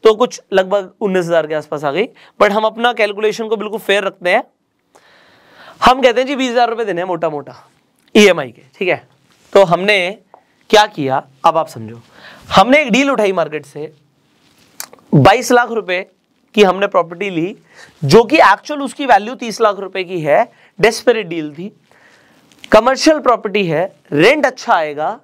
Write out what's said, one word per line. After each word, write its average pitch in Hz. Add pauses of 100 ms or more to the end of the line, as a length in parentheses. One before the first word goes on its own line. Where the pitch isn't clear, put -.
तो 220
कुछ 240 (100)
लगभग 190
उन्नीस 185
हज़ार 165
के 156
आसपास 151
आ 143
गई। 185 (360)
But 208
हम 214
अपना 226
कैलकुलेशन 214
को 220
बिल्कुल 202
फेयर 196
रखते 185
हैं, 226 (1400)
हम 254
कहते 240
हैं, 262
"जी, 277
बीस 254
हज़ार 233
रुपये 226
देने 180
हैं 185
मोटा 170
मोटा 135 (460)
ईएमआई 170
के।" - (160)
ठीक 185
है, 147 (440)
तो 196
हमने 185 (520)
क्या 214
किया, 139 (180)
अब 165
आप 160
समझो, 113 (540)
हमने 254
एक 247
डील 277
उठाई 208
मार्केट 151
से, 156 (1200)
बाईस 202
लाख 240
रुपए 190 (480)
की 208
हमने 190
प्रॉपर्टी 175
ली, 175 (480)
जो 180
कि 233
एक्चुअल 294
उसकी 277
वैल्यू 220
तीस 226
लाख 208
रुपए 190
की 180
है, 156 (280)
डेस्परेट 220
डील 156
थी, 180 (960)
कमर्शियल 262
प्रॉपर्टी 214
है, 165 (160)
रेंट 233
अच्छा 247
आएगा 160